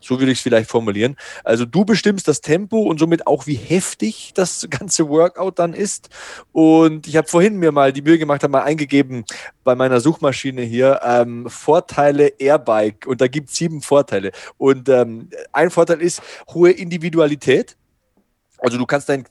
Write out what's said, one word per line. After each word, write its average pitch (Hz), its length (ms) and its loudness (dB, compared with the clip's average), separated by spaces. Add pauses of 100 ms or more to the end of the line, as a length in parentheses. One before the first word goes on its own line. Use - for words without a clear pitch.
So 127 180 -4
würde 131 140 2
ich's 120 80 -6
vielleicht 113 300 0
formulieren. 113 460 -2 (280)
Also 117 220 0
du 170 180 0
bestimmst 202 420 0
das 147 140 0
Tempo 196 400 -2
und 190 180 -2
somit 165 280 0
auch, 139 200 0
wie 151 80 -4
heftig - 800 -6
das - 360 -4
ganze 170 400 -4
Workout 175 480 0
dann 170 160 -2
ist. - 340 -8 (440)
Und 160 540 4
ich 156 120 -2
hab 156 100 0
vorhin 196 300 2
mir 170 120 2
mal 139 220 2
die 135 80 -10
Mühe 156 160 4
gemacht, 147 260 -2
hab 143 80 -2
mal 135 120 2
eingegeben 139 640 -2 (360)
bei 127 120 2
meiner 127 260 2
Suchmaschine 135 640 -2
hier, 123 420 2
ähm, 120 460 -2
Vorteile 147 800 2 (100)
Airbike. 117 680 0
Und 127 140 -4
da 131 80 4
gibt's 135 280 -8
sieben 160 260 -6
Vorteile. 101 500 -2 (240)
Und, 135 320 0
ähm, 120 400 0 (240)
ein 165 180 0
Vorteil 170 300 0
ist 170 220 -4 (260)
hohe 175 220 4
Individualität. 165 1080 -2 (840)
Also 117 140 -2
du - 80 -4
kannst 143 240 -4
dein 135 220 -4